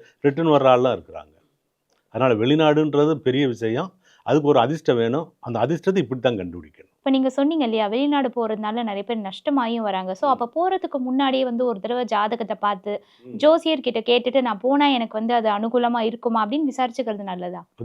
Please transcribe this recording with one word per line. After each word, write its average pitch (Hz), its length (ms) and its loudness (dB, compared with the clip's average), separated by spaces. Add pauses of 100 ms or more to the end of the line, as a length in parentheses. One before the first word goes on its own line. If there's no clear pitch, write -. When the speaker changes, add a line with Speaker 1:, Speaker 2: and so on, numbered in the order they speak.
(200)
Speaker 1:
ரிட்டர்ன் 151 360 2
வர்ற 135 200 6
ஆள்லாம் 123 220 2
இருக்கிறாங்க. 80 380 -16 (760)
அதனால 123 200 2 (120)
வெளிநாடுன்றது 151 680 4
பெரிய 135 340 0
விஷயம், 117 440 -4 (340)
அதுக்கு 143 220 2
ஒரு 131 120 6
அதிர்ஷ்டம் 135 380 2
வேணும். 123 420 -2
அந்த 117 200 -4
அதிர்ஷ்டத்தை 165 380 0
இப்படி 131 220 -2
தான் 117 180 0
கண்டுபிடிக்கணும். 87 600 -12
Speaker 2:
இப்ப 269 180 0
நீங்க 262 140 2
சொன்னீங்க 285 340 0
இல்லையா, 220 240 0
வெளிநாடு 277 420 0
போறதுனால 220 540 -4
நிறைய 202 200 -6
பேர் 226 180 -6
நஷ்டமாயும் 233 680 -2
வராங்க. 185 260 -4
So, 277 160 -2
Speaker 1:
ம். 269 40 4
Speaker 2:
அப்ப 247 120 -4
போறதுக்கு 349 520 -2
முன்னாடியே 262 460 0
வந்து 247 220 -2
ஒரு 226 140 -2
தடவை 240 260 -4
ஜாதகத்தை 214 540 -2
பார்த்து, 208 440 -4 (220)
Speaker 1:
ம். 127 100 -14
Speaker 2:
ஜோசியர்கிட்ட 302 680 2
கேட்டுட்டு, 247 360 2
"நான் 220 180 -2
போனா 285 280 2
எனக்கு 226 300 -2
வந்து 226 160 -2
அது 226 160 2
அனுகூலமா 233 500 0
இருக்குமா?" 226 460 -2
அப்படின்னு 285 240 -2
விசாரிச்சுக்கிறது 233 540 -4
நல்லதா? 180 420 -10 (200)